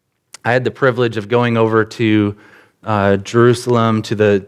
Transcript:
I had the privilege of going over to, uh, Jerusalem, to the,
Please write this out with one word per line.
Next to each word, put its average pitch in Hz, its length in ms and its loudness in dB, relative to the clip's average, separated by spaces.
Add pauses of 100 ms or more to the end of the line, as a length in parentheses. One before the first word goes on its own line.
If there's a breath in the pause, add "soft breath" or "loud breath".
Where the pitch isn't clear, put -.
(460)
I 117 80 0
had 127 100 0
the 123 80 -4
privilege 120 460 -2
of 101 100 -8
going 120 300 0
over 110 260 2
to, 107 540 -2 (480 soft breath)
uh, 101 320 0
Jerusalem, 117 840 0
to 110 120 -6
the, 104 320 2